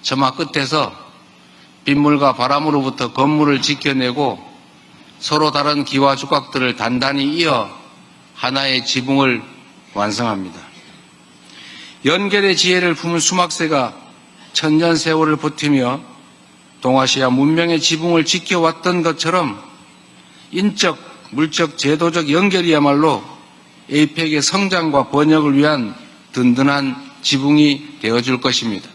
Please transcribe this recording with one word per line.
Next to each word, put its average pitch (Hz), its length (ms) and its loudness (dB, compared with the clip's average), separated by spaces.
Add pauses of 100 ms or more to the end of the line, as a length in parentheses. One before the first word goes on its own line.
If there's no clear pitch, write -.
처마 135 300 0
끝에서 143 600 -4 (880)
빗물과 143 500 2
바람으로부터 135 800 -2
건물을 147 500 2
지켜내고 131 920 -4 (640)
서로 151 320 0
다른 147 340 -2
기와 135 320 2
조각들을 127 600 -2
단단히 131 480 -2 (140)
이어 135 320 0 (640)
하나의 131 500 -2
지붕을 131 580 0 (520)
완성합니다. 101 680 -4 (1400)
연결의 196 520 2
지혜를 175 380 2
품은 170 240 -4
수막세가 156 760 -2 (580)
천년 160 440 2
세월을 156 400 2
버티며 139 640 0 (840)
동아시아 131 480 2
문명의 156 500 2
지붕을 160 460 0
지켜왔던 175 760 0
것처럼 160 600 -2 (880)
인적, 196 480 -2 (320)
물적, 151 480 -2
제도적 156 520 0
연결이야말로 151 920 2 (680)
에이펙의 151 520 0
성장과 175 680 0
번영을 151 480 4
위한 139 380 0 (380)
든든한 131 800 0 (100)
지붕이 143 800 0
되어줄 120 400 0
것입니다. 117 540 -4